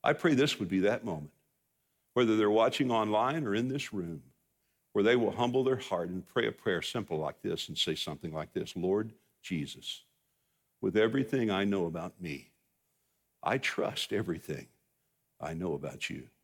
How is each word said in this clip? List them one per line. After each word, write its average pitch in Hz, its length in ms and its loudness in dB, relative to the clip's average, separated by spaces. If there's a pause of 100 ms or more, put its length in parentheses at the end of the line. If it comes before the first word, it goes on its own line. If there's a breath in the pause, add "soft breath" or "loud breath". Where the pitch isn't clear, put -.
I 143 100 4
pray 160 200 4
this 127 240 4
would 95 120 -4
be 95 100 2
that 104 240 2
moment. 78 280 -8 (800)
Whether 117 220 6
they're 107 140 4
watching 120 420 4
online 113 540 2
or 101 100 0
in 120 120 0
this 135 260 -6
room, 85 280 -6 (720)
where 104 100 4
they 113 120 6
will 117 160 2
humble 123 320 0
their 131 140 2
heart 87 320 -4
and 90 180 -8
pray 117 200 0
a 110 40 0
prayer 90 300 -2
simple 101 360 -4
like 76 240 -6
this 87 260 -4
and 78 100 -10
say - 180 -2
something 78 380 -8
like 78 200 -8
this, 82 220 -6
"Lord 101 380 0 (280 soft breath)
Jesus, - 600 -8 (800)
with 95 140 -2
everything 117 540 2
I 98 140 0
know 98 220 0
about 82 360 -8
me, 76 300 -10 (920)
I 117 160 0
trust - 560 -2
everything 82 540 -4 (720)
I 73 140 -6
know 82 200 -2
about 69 360 -8
you. 62 200 -12 (140)